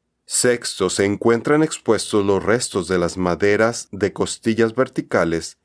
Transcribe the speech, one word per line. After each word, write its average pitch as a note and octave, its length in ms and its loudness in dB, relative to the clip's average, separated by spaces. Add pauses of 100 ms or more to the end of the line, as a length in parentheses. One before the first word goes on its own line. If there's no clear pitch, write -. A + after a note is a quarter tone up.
(260)
Sexto, A#2+ 640 -2
se G2 160 0
encuentran A#2 580 2
expuestos G#2+ 600 0
los G2 180 2
restos G2+ 440 0
de F#2 100 0
las F2 200 -2
maderas G2+ 760 0
de F#2+ 220 -2
costillas A2+ 600 0
verticales F2 920 -2